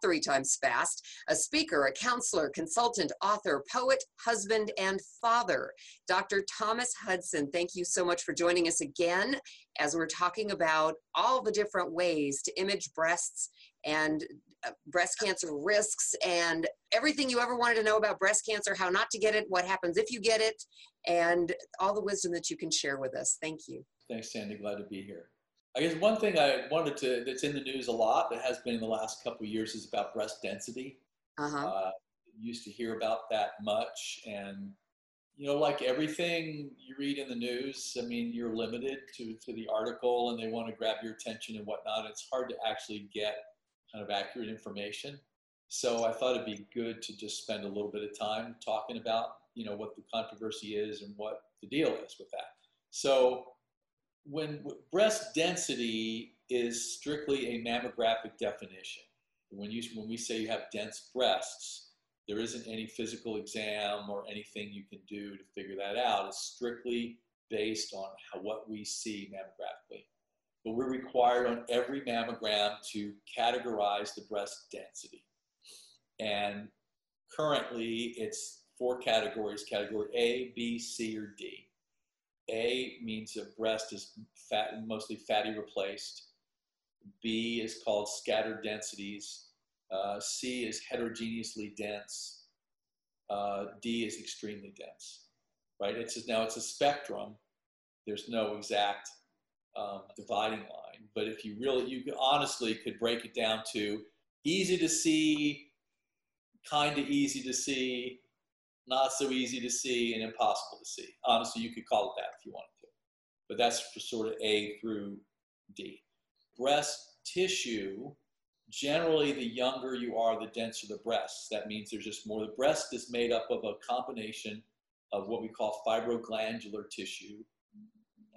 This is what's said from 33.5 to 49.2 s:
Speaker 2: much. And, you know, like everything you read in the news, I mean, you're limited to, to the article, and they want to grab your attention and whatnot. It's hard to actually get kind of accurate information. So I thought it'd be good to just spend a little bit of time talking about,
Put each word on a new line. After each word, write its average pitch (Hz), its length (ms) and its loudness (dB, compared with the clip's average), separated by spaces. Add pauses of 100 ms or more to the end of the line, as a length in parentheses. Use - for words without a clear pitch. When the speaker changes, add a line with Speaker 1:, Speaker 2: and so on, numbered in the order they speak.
Speaker 2:
much. - 640 -2
And, 98 460 -8 (640)
you 143 100 -10
know, 143 120 2
like 147 240 4
everything 151 960 0
you 131 200 -18
read 143 200 0
in 131 100 -4
the 123 80 -6
news, 123 680 -4
I 120 40 -2
mean, 117 280 -2
you're 117 220 -2
limited 120 440 -2 (180)
to, 113 160 -8
to 113 200 -10
the 110 180 -6
article, 120 580 2
and 117 120 -2
they 113 60 -2
want 113 220 -2
to 110 40 -6
grab 110 300 0
your 113 80 -6
attention 110 460 -8
and 104 100 -8
whatnot. 107 420 -4
It's - 220 -12
hard 127 180 0
to 120 60 -6 (100)
actually 107 480 -4
get 104 220 -2 (580)
kind 107 80 -10
of 98 80 -6
accurate 101 380 -2
information. 107 720 -8 (480)
So 117 380 2
I 113 80 2
thought 127 220 2
it'd 110 100 -2
be 104 280 -8
good 113 280 -4
to 104 160 -10
just - 260 -8
spend 104 220 -4
a - 20 -4
little 104 240 -4
bit 104 100 -6
of 104 160 -8
time 113 460 -4
talking 110 340 -2
about, 113 340 0 (240)